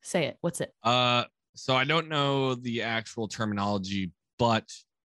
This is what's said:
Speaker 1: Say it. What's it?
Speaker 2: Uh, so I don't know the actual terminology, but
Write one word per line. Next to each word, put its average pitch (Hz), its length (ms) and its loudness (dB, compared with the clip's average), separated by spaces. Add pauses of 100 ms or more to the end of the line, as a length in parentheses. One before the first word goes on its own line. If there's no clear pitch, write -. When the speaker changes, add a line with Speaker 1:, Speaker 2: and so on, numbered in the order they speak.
Speaker 1:
Say 170 240 -2
it. 120 160 -6
What's - 180 -4
it? - 220 -6
Speaker 2:
Uh, 123 440 2 (300)
so 131 200 0
I 131 80 4
don't 156 260 0
know 139 460 2
the 120 260 -4
actual 113 460 -4
terminology, 101 840 -2 (280)
but 113 280 4 (460)